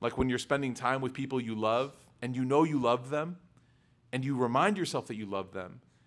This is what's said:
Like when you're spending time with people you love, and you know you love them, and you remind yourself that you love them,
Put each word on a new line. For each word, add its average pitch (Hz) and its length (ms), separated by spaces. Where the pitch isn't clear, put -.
Like 117 160
when 127 120
you're 123 100
spending 139 340
time 123 280
with 131 120
people 135 260
you 113 160
love, 117 380
and 123 140
you 127 80
know 143 200
you 156 160
love 123 300
them, 156 280
and 131 140
you 139 120
remind 135 400
yourself 156 300
that 117 80
you 107 100
love 98 280
them, 92 280